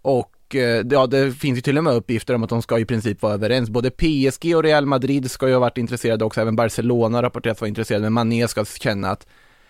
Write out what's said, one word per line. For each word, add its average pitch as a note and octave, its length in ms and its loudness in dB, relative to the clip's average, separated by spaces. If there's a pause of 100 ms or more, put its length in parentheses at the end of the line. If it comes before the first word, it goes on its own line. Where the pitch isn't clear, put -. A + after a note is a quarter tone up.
Och, - 540 -4
eh, A#2 340 2
ja, C3 180 4
det C3+ 240 2
finns B2+ 260 -2
ju B2+ 40 -4
till C#3+ 160 0
och D#3+ 60 0
med D3+ 100 2
uppgifter A#2 420 -2
om A2+ 80 0
att G#2 60 -6
de A#2 120 0
ska A#2 180 0
i A2+ 60 0
princip A2 360 -2
vara G#2+ 120 0
överens. A2 360 0
Både A#2+ 220 0
P D3 360 0
S B2+ 140 0
G E3+ 140 0
och D#3+ 80 4
Real D3+ 220 4
Madrid C3+ 460 0
ska - 160 -2
ju C3 60 4
ha B2+ 60 4
varit A#2+ 180 0
intresserade A2+ 480 -2
också. A2 160 -2
Även A2 140 0
Barcelona A#2 640 0
har A#2+ 60 0
rapporterat A#2 380 -4
vara G#2+ 80 -4
intresserade. G#2+ 340 -2
Men A2 100 0
Mané A#2 340 0
ska G#2+ 180 -2
känna G2 440 -4
att, - 180 -8 (420)